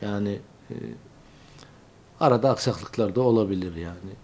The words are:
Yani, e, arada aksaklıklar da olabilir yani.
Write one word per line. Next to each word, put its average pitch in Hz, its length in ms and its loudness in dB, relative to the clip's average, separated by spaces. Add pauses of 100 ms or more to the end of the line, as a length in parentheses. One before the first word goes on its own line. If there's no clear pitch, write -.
Yani, 104 360 -4 (320)
e, - 40 -10 (1500)
arada 131 300 4
aksaklıklar 113 640 -2
da 123 60 2
olabilir 98 560 2
yani. 87 360 -10 (100)